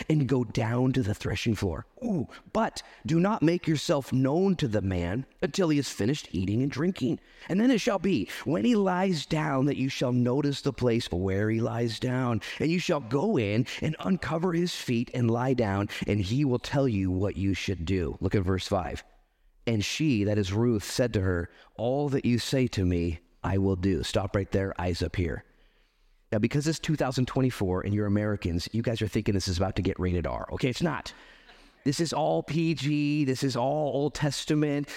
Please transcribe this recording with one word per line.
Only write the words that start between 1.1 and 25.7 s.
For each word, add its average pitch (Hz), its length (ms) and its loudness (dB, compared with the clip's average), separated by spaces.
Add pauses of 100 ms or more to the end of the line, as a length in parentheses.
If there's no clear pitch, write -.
threshing - 440 -2
floor. 87 280 -2 (200)
Ooh, 190 240 -2 (240)
but 214 300 -2 (220)
do 139 140 2
not 202 240 2
make 170 240 4
yourself 151 460 0
known 147 440 4
to 147 120 -2
the 104 120 0
man 95 460 -2 (160)
until 170 260 0
he 151 80 4
has 139 120 0
finished 120 420 -2
eating 98 320 0
and 139 80 0
drinking. 151 480 -2 (300)
And 185 120 2
then 254 120 6
it 214 80 4
shall 208 180 0
be, 170 300 0 (160)
when 180 200 0
he 240 120 4
lies 185 500 0
down, 151 400 0
that 143 100 0
you 127 120 0
shall 135 240 -2
notice 127 500 0
the 139 100 0
place 120 380 0
where 95 400 0
he 113 100 0
lies 117 380 -2
down. 123 440 0 (180)
And 147 100 0
you 175 80 2
shall 165 220 -2
go 143 360 0
in 107 300 2 (140)
and 156 180 -2
uncover 170 540 0
his 170 220 0
feet 120 380 -2
and 120 160 2
lie 123 260 2
down, 101 340 2 (180)
and 104 140 2
he 113 240 0
will 123 160 2
tell 139 260 0
you 98 240 2
what 92 260 0
you 98 180 0
should 85 300 -4
do." 87 360 0
Look 95 160 2
at 98 80 2
verse 92 240 0
five. 76 340 -2 (640)
"And 110 180 2
she," 135 380 0
that 104 160 2
is 95 140 0
Ruth, 113 320 2
"said 123 300 -2
to 101 80 2
her, 90 280 0 (260)
'All 135 340 0
that 135 140 0
you 120 140 4
say 127 300 0
to 101 160 0
me, 87 340 0 (240)
I 98 160 0
will 95 180 2
do.'" 90 280 0
Stop 95 320 -2
right 98 160 -2
there, 98 280 0
eyes 87 220 -2
up 80 140 -4
here. 82 280 -2 (880)